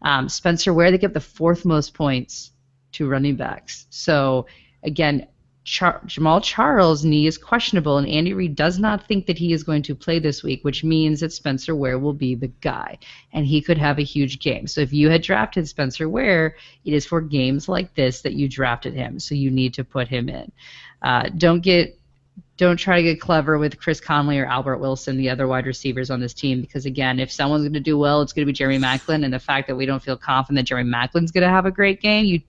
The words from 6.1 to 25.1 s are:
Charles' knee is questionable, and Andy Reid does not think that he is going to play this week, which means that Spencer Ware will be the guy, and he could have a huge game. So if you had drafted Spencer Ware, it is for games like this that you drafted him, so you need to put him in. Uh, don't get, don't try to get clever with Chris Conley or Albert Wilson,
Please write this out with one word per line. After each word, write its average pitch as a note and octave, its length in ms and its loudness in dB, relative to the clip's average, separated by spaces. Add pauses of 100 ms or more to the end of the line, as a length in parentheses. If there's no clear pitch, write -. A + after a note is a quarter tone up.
Charles' F#3+ 640 4
knee D3+ 220 4
is D#3 100 -2
questionable, D#3 640 0
and C#3+ 80 0
Andy D#3+ 260 0
Reid F3+ 220 -2
does F3 240 0
not G#3+ 280 0
think G3 200 -2
that F3 100 -2
he E3+ 160 0
is D#3 80 0
going D3+ 220 0
to D3+ 100 -8
play E3 240 -2
this D#3 240 -2
week, C3+ 240 -6
which C#3+ 180 -2
means D#3 360 2
that D#3+ 120 -4
Spencer C#3+ 440 -4
Ware C3 240 -2
will C#3+ 140 -2
be C#3 200 -2
the B2+ 140 -6 (140)
guy, - 360 -6 (340)
and D3+ 140 -2
he D3 160 2
could E3 160 2
have D3 220 2
a D3 40 0
huge C#3 360 -2
game. - 260 -4
So - 160 -4
if C3+ 100 -2
you D3 200 6
had E3 100 4
drafted E3+ 480 0
Spencer D3+ 400 -4
Ware, F3+ 460 2 (280)
it D3+ 100 -2
is C#3+ 120 2
for E3 160 -2
games C#3+ 480 0
like F#3 240 -6
this C3 300 0
that C#3 100 -4
you C#3 160 -2
drafted B2+ 460 -4
him, A#2+ 240 -8
so - 160 -8
you C#3 160 0
need B2+ 240 0
to C3+ 80 -6
put B2+ 240 -6
him B2 220 -4
in. - 220 -12 (520)
Uh, B2 340 2
don't E3+ 240 4
get, F3 340 2 (600)
don't F3 200 4
try F3+ 200 2
to F3 60 6
get E3 160 0
clever D#3 380 2
with D3 220 -2
Chris - 200 -2
Conley D3 380 0
or C3+ 80 0
Albert C3 320 -2
Wilson, C3 400 -4